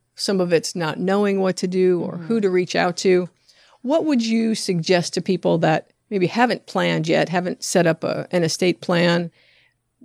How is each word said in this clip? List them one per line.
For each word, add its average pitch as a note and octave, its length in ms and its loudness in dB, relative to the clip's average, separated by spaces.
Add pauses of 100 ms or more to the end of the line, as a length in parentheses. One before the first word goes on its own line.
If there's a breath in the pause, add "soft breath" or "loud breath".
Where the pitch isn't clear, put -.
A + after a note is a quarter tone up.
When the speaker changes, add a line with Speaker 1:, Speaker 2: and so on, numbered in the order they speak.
(140)
Speaker 1:
some G3 260 -2
of F3 120 0
it's E3 240 0
not D#3+ 240 -4
knowing G3 400 0
what F#3 180 0
to G3 80 -2
do F#3 360 2
or - 120 -6
Speaker 2:
Mm-hmm. E3+ 120 -12
Speaker 1:
who A3+ 160 0
to F#3+ 80 2
reach F3+ 260 0
out F3 220 0
to. F3+ 300 2 (520 soft breath)
What D#4 240 0
would C4 200 2
you A3+ 300 0
suggest F3 600 0
to F3 80 -2
people F3 360 0
that D#3+ 320 0 (200)
maybe F#3 160 0
haven't A3+ 400 0
planned E3 420 -2
yet, D#3+ 220 2
haven't F3+ 340 -4
set E3+ 220 2
up E3 180 0
a, - 260 -6
an F3 140 0
estate E3+ 380 0
plan, E3+ 480 0 (760 soft breath)